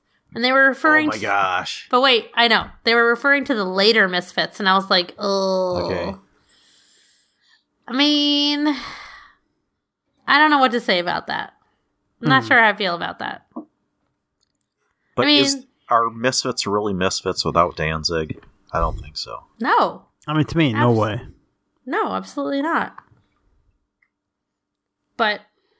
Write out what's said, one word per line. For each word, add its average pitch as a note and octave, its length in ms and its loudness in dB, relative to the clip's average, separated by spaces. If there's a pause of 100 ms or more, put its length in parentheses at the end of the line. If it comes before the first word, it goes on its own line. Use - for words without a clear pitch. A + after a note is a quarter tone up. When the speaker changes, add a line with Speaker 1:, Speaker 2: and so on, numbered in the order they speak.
(340)
Speaker 1:
And A#3 80 -8
they B3 80 0
were C4+ 160 4
referring D4+ 400 2
Speaker 2:
Oh D4+ 60 -2
my - 40 -4
Speaker 1:
to - 60 -8
Speaker 2:
gosh. - 680 -2
Speaker 1:
But B3 80 4
wait, B3+ 340 2
I A#3 140 4
know. G3+ 180 2 (160)
They A3+ 140 2
were A#3 120 4
referring C#4 360 0
to C#4 100 -2
the G#3 100 -2
later G3 440 4
Misfits, F3+ 500 -6
and G3 100 -2
I F#3+ 60 4
was F#3+ 160 0
like, F3+ 260 0
"Oh." F#3+ 680 -2
Speaker 2:
Okay. F3+ 280 -6 (1700)
Speaker 1:
I - 60 -12
mean, D4 760 0 (1600)
I C#4 120 4
don't D4+ 120 6
know D4 80 6
what B3+ 140 4
to A#3+ 80 0
say G3+ 180 0
about E3 300 -4
that. - 240 -8 (680)
I'm - 100 -4
not C4 120 4
Speaker 3:
Hmm. - 60 -8
Speaker 1:
sure C4 100 6
how A3+ 120 6
I G3+ 60 -2
feel F#3+ 200 -2
about F3 240 -8
that. - 260 -10 (1700)
Speaker 2:
But B3 120 0
Speaker 1:
I D4 40 2
Speaker 2:
is, C#4 260 4
Speaker 1:
mean B3+ 100 -14 (240)
Speaker 2:
are A#2 200 2
Misfits A#2+ 560 -2
really G#2 280 0
Misfits F#2 500 -2
without E2+ 320 0
Danzig? D#2 680 -4 (300)
I - 80 -2
don't D#2+ 180 -2
think - 200 -16
so. - 260 -12 (160)
Speaker 1:
No. C4 460 -2 (200)
Speaker 3:
I D3+ 80 -4
mean, D#3 120 2
to - 100 -6
me, D3+ 160 2
no A#2+ 180 2
Speaker 1:
Abs- A2+ 80 4
Speaker 3:
way. G#2+ 220 -2 (640)
Speaker 1:
No, C4 280 -4
absolutely C#4 480 -4
not. C#4+ 340 -4 (2250)
But G#3+ 260 -2 (360)